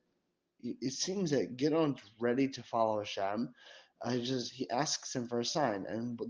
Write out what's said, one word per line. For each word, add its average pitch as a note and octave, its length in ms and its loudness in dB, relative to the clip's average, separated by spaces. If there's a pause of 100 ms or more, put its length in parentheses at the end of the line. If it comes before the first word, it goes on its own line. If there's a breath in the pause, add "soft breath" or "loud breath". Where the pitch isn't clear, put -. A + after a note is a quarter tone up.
(600)
it B2 320 -4
seems F#3 380 0
that B2+ 260 2
Gideon's D3+ 420 2 (200)
ready B2 300 4
to B2 140 -10
follow A2 360 2
Hashem. G#2 540 -2 (480 loud breath)
Uh, A#2+ 100 -2
he B2 120 2
just, B2 300 -2
he B2+ 160 -6
asks - 460 -2
him A#2+ 120 -2
for A#2+ 120 -2
a A#2+ 60 0
sign, A#2 420 0
and A#2 320 -4 (100)